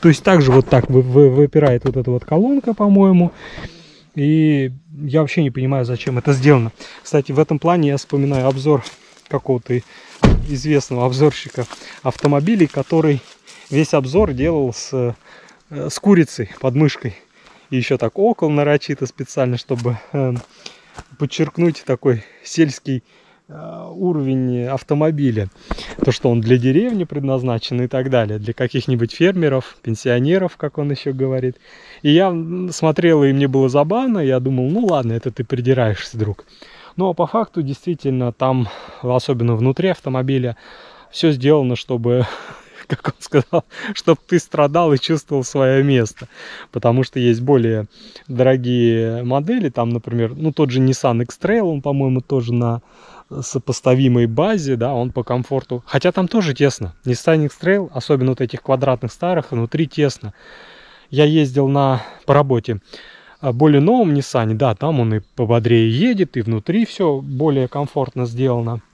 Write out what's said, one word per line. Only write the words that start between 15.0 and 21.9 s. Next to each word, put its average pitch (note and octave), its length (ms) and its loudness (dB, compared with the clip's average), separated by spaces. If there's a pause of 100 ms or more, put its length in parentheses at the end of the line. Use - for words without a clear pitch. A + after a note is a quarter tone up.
э, D3 180 -8
с - 100 -10
курицей E3+ 520 2 (100)
под B2+ 140 -2
мышкой. C#3 420 0 (540)
И C#3 60 -2
еще B2+ 220 -2
так A2+ 200 -4
около G3 320 0
нарочито D3 560 0
специально, B2+ 500 -4
чтобы, A#2+ 420 -4 (140)
э, C3 220 -2 (840)
подчеркнуть D#3+ 680 -2
такой B2 380 0 (220)